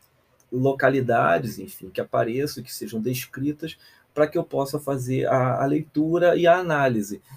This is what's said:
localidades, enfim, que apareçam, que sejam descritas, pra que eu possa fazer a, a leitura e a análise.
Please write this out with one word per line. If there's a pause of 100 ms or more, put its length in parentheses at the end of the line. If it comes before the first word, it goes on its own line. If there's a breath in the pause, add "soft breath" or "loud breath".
(520)
localidades,
enfim,
que
apareçam,
que
sejam
descritas, (360 soft breath)
pra
que
eu
possa
fazer
a,
a
leitura
e
a
análise. (160 loud breath)